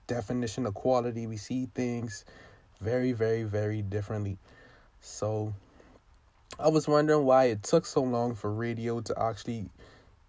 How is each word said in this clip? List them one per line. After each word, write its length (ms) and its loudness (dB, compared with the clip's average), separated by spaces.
definition 580 -4
of 100 -2
quality. 520 0
We 120 -6
see 360 -4
things 500 -4
very, 300 0
very, 320 2
very 400 -2
differently. 560 -4
So 540 -4
I 120 2
was 180 4
wondering 380 4
why 220 8
it 180 -2
took 200 2
so 160 0
long 360 0
for 160 -4
radio 480 -4
to 200 -6
actually 500 -4